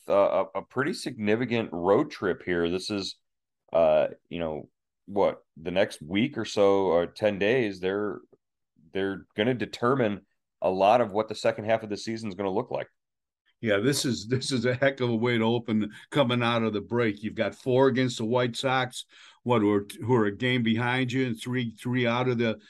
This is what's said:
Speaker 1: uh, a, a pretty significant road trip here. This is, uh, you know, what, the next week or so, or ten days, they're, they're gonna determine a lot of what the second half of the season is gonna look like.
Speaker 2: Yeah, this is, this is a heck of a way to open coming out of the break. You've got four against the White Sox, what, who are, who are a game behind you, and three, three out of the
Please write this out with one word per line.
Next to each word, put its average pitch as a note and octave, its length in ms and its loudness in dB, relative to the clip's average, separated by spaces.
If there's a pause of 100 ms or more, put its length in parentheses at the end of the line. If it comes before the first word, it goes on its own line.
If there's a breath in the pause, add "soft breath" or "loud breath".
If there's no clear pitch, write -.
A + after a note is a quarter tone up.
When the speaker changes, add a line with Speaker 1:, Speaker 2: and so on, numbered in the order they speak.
Speaker 1:
uh, F#2+ 360 4 (100)
a, G2 60 -4
a - 20 -14
pretty C#3 300 -4
significant A2+ 800 -2
road G2 360 2
trip F2 360 -4
here. E2+ 260 0
This F#2 180 -4
is, G2+ 280 -6 (560)
uh, D#2 340 4 (220)
you E2 100 -8
know, D#2 300 -6 (380)
what, F#2+ 360 0 (180)
the E2 100 -6
next G2 300 0
week G2 380 -2
or G#2+ 80 -4
so, G2 400 4
or F2 200 2
ten G#2 320 -2
days, G#2 400 0
they're, G2 420 -4 (760)
they're F#2+ 320 -4 (100)
gonna A2+ 160 2
determine A2+ 680 0 (400)
a F#2 80 2
lot G2 320 6
of G#2+ 80 -2
what G#2+ 180 -2
the G#2 60 -8
second A2+ 320 -2
half A2 160 2
of G#2+ 80 -10
the G2+ 80 -4
season A2+ 320 -8
is F2+ 40 -10
gonna G2 140 -2
look A2 220 -4
like. C2+ 180 -6 (720)
Speaker 2:
Yeah, G#2 200 0
this C#3 260 0
is, G#2 220 -4
this B2+ 220 -4
is B2 140 -2
a B2 100 2
heck C#3 260 0
of B2 100 0
a A#2 40 0
way A#2+ 220 0
to A2 80 2
open A2+ 460 0 (200 loud breath)
coming B2 320 2
out A#2 200 2
of A2 100 0
the G#2 80 -2
break. G#2 420 -2
You've G2 120 -8
got G2+ 200 -2
four C3 340 4
against B2+ 280 0
the A#2 80 -6
White B2 320 0
Sox, B2+ 480 -2 (380 loud breath)
what, A#2+ 180 2
who G#2 140 4
are, G2+ 120 0 (160)
who A#2 120 2
are A2 100 4
a G2+ 100 -2
game B2 280 0
behind B2 500 0
you, C3 140 0
and A#2 120 -6
three, B2 400 -4
three B2 280 -2
out A#2+ 220 0
of B2 100 0
the A2+ 200 0 (120)